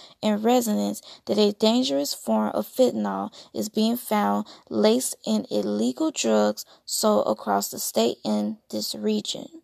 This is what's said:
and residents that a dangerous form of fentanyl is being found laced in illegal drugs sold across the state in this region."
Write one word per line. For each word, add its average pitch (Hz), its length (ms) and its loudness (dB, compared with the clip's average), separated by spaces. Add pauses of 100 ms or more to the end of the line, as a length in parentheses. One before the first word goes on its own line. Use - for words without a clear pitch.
(220)
and 208 220 0
residents 214 580 0 (220)
that 214 120 -2
a 208 160 4
dangerous 262 640 2
form 214 400 -2
of 214 140 -2
fentanyl 208 680 0 (180)
is 214 160 -6
being 226 280 0
found 208 500 0 (240)
laced 220 460 2 (100)
in 214 240 0
illegal 208 640 0
drugs 214 520 2 (200)
sold 214 420 2
across 202 440 -2
the - 100 -10
state - 440 -2
in 214 340 -2 (120)
this 214 240 -6
region." 214 540 -4 (160)